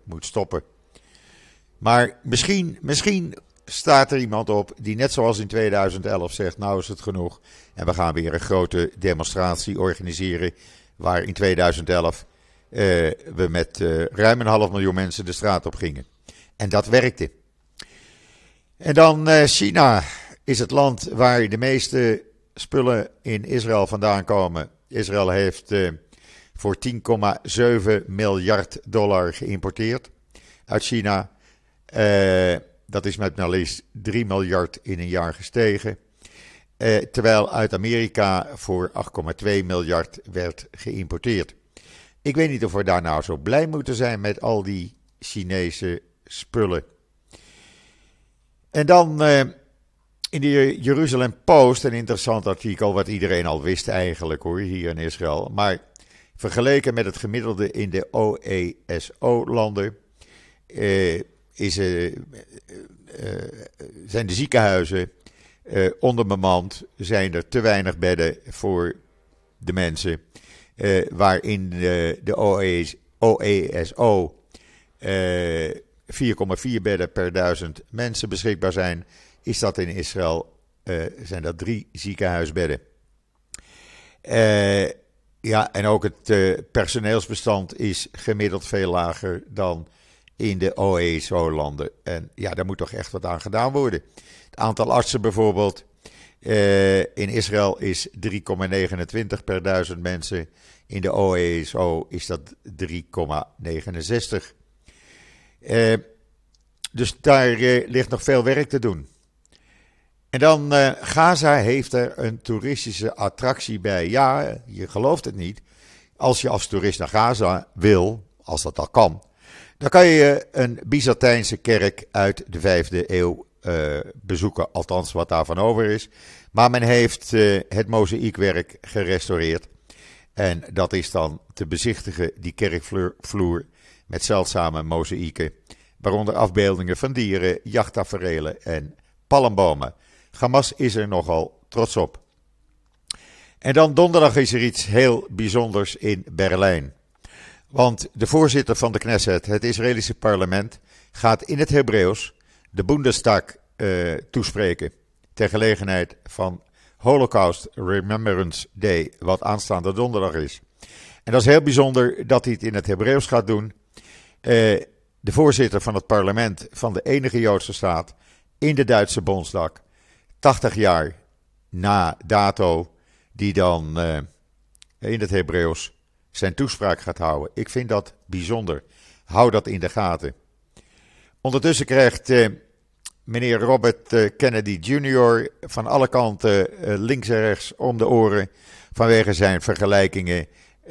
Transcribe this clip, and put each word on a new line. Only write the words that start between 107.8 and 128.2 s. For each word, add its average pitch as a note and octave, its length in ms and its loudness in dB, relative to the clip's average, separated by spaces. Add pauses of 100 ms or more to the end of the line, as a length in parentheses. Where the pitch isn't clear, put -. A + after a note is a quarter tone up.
ligt B2+ 220 0
nog B2 120 -4
veel B2+ 220 2
werk C3+ 240 0
te C#3 100 -4
doen. F#2 300 -4 (1200)
En C3+ 80 -6
dan, D3 340 4
eh, C#3 280 4
Gaza D#3 540 4
heeft B2 380 0
er B2 260 -2
een A2+ 240 -6
toeristische A2 720 -6
attractie A2+ 640 -4
bij. F2+ 280 -2
Ja, C3 580 0
je F#2+ 220 -12
gelooft C3+ 360 0
het G#2+ 120 -10
niet. F#2 240 -8 (560)
Als B2 240 2
je - 80 -4
als - 180 -2
toerist G2 320 -2
naar E2+ 100 -4
Gaza G#2+ 640 0
wil, G2+ 520 4 (160)
als D#2+ 200 -6
dat - 160 -6
al D2+ 100 -4
kan, F#2+ 340 4 (560)
dan C#3+ 120 -4
kan F3+ 160 10
je D3 460 6
een A#2+ 340 -2
Byzantijnse A#2+ 680 2
kerk G2+ 540 2
uit G2 380 0
de F2 120 -10
vijfde F2+ 520 0
eeuw, F2 340 0 (140)
eh, D2+ 380 -4 (160)
bezoeken. F#2 580 -4
Althans, F2 400 -4
wat E2+ 160 -2
daarvan E2 300 -2
over A2 260 2
is. G#2+ 240 -2 (420)
Maar A#2+ 200 6
men B2 120 0
heeft, A#2 500 2
eh, G#2 360 4
het G2+ 200 -2
mozaïekwerk G#2 920 -2